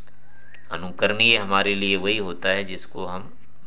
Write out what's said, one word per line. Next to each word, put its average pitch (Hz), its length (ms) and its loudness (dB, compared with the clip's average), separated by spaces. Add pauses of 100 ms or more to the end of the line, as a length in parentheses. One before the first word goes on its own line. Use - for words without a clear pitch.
(720)
अनुकरणीय 104 680 2
हमारे 98 380 4
लिए 98 200 2
वही 101 220 2
होता 95 320 -2
है 98 140 4
जिसको 92 420 -4
हम 90 320 -4 (300)